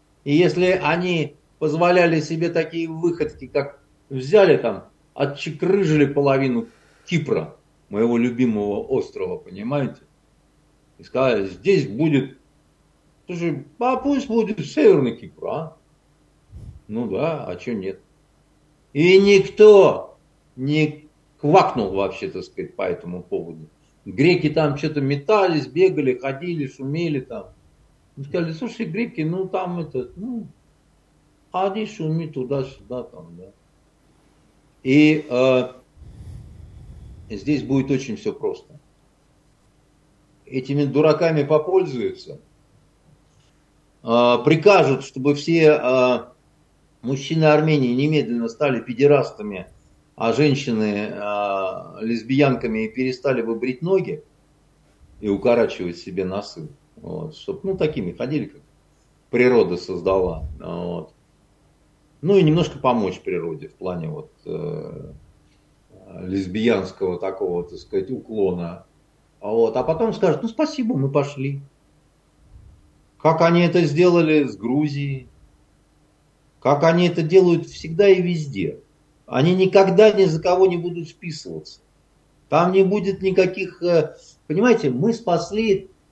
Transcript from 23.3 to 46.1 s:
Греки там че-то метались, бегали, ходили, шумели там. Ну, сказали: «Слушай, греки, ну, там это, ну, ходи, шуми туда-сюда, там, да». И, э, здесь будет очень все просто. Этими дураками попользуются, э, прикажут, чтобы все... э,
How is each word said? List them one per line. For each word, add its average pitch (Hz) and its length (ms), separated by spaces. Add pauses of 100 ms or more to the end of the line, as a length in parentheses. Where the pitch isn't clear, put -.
Греки 147 460
там 143 260
че-то 147 240
метались, 147 640
бегали, 151 480
ходили, 143 520
шумели 147 540
там. 107 260 (680)
Ну, 135 80
сказали: 160 280
«Слушай, 220 320
греки, 175 380
ну, 185 260
там 185 320
это, 131 360
ну, 214 300 (1080)
ходи, 196 340
шуми 160 400
туда-сюда, 127 760
там, 85 360
да». 92 80 (1400)
И, 151 460
э, 127 400 (1600)
здесь 120 360
будет 135 260
очень 123 260
все 104 160
просто. - 460 (1700)
Этими 139 380
дураками 151 580
попользуются, 147 960 (1700)
э, 120 400
прикажут, 156 580
чтобы 139 320
все... 156 480
э, 127 360 (880)